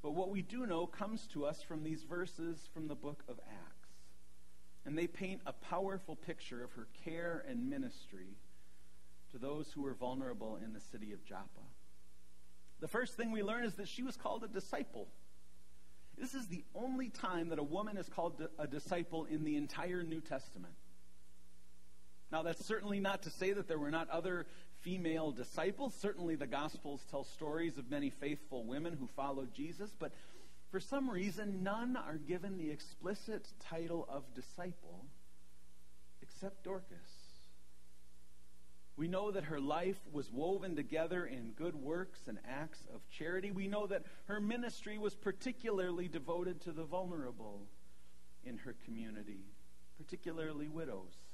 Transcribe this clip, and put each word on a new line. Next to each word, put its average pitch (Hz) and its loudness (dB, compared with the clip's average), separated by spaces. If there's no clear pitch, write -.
But 147 2
what 185 4
we 196 2
do 247 0
know 170 2
comes 208 0
to 143 2
us 156 2
from 156 0
these 156 0
verses 170 0
from 160 0
the 147 0
book 147 -2
of 120 -2
Acts. - -4
And 147 2
they 170 4
paint 185 0
a 135 0
powerful 185 0
picture 127 -2
of 123 -2
her 113 -2
care 165 0
and 123 2
ministry 101 -2
to 135 -2
those 147 0
who 143 0
were 135 2
vulnerable 123 0
in 107 -2
the 98 -2
city 107 -2
of - -2
Joppa. 95 -2
The 156 0
first 240 2
thing 233 0
we 214 4
learn 233 2
is 220 2
that 202 -2
she - -2
was 254 0
called - 0
a 208 -2
disciple. - 0
This 254 0
is 247 0
the 165 -2
only 254 2
time 175 2
that 156 2
a 147 4
woman 202 2
is 175 0
called 165 2
a 151 2
disciple 160 2
in 151 2
the 151 4
entire 175 2
New 160 0
Testament. 131 -2
Now, 160 4
that's 165 2
certainly 208 2
not 190 4
to 160 -2
say 190 4
that 202 2
there 160 2
were 147 2
not 160 2
other 170 2
female 165 2
disciples. 190 2
Certainly 175 2
the 139 0
Gospels 143 0
tell 139 0
stories 160 0
of 123 -2
many 143 4
faithful 139 0
women 147 0
who 127 0
followed 135 2
Jesus, 165 -2
but 156 0
for 190 2
some 269 2
reason, 196 2
none 226 4
are 165 0
given 185 0
the 156 0
explicit - -2
title 165 0
of 139 0
disciple 151 -2
except - -2
Dorcas. 180 -2
We 160 2
know 190 4
that 185 2
her 151 0
life 165 4
was 135 0
woven 175 2
together 160 2
in 120 -2
good 160 0
works 165 0
and 104 -2
acts 147 -2
of 110 -4
charity. 185 0
We 196 2
know 208 4
that 190 4
her 208 2
ministry 220 2
was 208 4
particularly 185 2
devoted 165 2
to 175 0
the 156 0
vulnerable 127 0
in 123 -2
her 117 -2
community, 107 -2
particularly 156 0
widows. 123 0